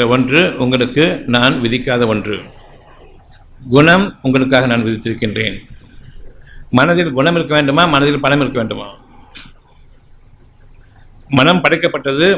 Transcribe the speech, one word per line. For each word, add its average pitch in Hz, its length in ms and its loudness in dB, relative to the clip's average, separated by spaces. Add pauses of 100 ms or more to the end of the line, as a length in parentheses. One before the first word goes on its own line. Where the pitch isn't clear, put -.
ஒன்று 127 340 2 (160)
உங்களுக்கு 127 480 0 (200)
நான் 120 360 2
விதிக்காத 120 460 -2
ஒன்று. 104 300 -4 (1300)
குணம் 160 360 4 (160)
உங்களுக்காக 131 460 2
நான் 117 180 0
விதித்திருக்கின்றேன். 110 720 -4 (1120)
மனதில் 160 480 2
குணம் 160 180 2
இருக்க 151 180 -2
வேண்டுமா, 151 320 2
மனதில் 143 400 0
பணம் 143 180 2
இருக்க 127 160 -4
வேண்டுமா? 104 280 -6 (2500)
மனம் 143 340 2
படைக்கப்பட்டது 147 640 0 (100)